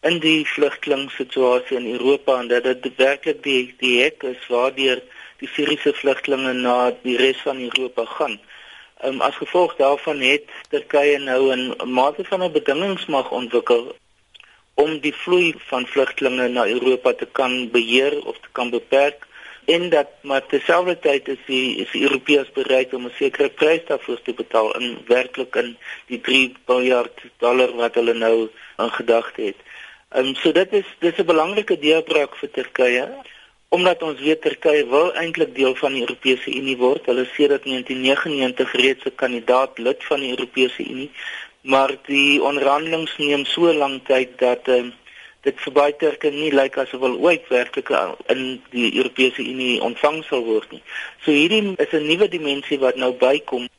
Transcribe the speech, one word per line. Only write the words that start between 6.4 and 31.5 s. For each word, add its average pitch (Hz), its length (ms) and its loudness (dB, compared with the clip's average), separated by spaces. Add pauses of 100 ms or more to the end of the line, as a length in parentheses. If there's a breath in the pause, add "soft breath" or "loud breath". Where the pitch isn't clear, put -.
na 123 240 0 (260)
die 127 140 -2
res 127 300 2
van 131 140 -4
Europa 120 440 -4
gaan. 113 340 -6 (600 loud breath)
Ehm, 135 220 -4
as - 160 0
gevolg 175 400 0
daarvan 143 440 0
het 139 240 2 (260)
Turkye 147 480 2
nou 135 340 2
'n 127 460 -4
mate 143 260 2
van 185 180 -4
'n 175 100 -2
bedingingsmag 151 760 -2
ontwikkel 120 640 0 (800 soft breath)
om 151 260 2
die 147 140 -2
vloei 180 400 0 (160)
van 127 160 -4
vlugtelinge 127 640 0
na 123 180 0
Europa 123 460 2
te - 200 -6
kan 127 380 -2
beheer 123 540 0
of - 140 -10
te - 140 -20
kan 123 180 -4
beperk. 139 560 0 (380 loud breath)
En 170 240 2
dat, 151 200 2 (120)
maar 135 260 -2
terselfdertyd 170 840 0
is 135 180 -6
die, 131 300 -2
is - 140 -6
die - 120 -2
Europeërs 139 500 2
bereid 131 420 0
om 123 100 -6
'n 120 140 -12
sekere 139 300 0
prys 160 380 2
daarvoor 127 360 -6
te 123 100 -8
betaal, 113 360 0 (120)
in 120 260 -6
werklik 127 480 0
in 120 220 -2 (300 loud breath)
die 120 140 -8
drie 131 340 2 (120)
miljard 127 540 0 (160)
dollar 123 380 2
wat 117 200 -2
hulle 117 200 2
nou 113 340 2 (300 loud breath)
in 113 120 0
gedagte 117 520 -2
het. 101 140 -6 (520 loud breath)
Ehm, 131 260 -2
so 156 180 2
dit 190 200 2
is, 202 140 2 (120)
dit 165 140 2
is - 60 -6
'n 180 140 0
belangrike 185 460 2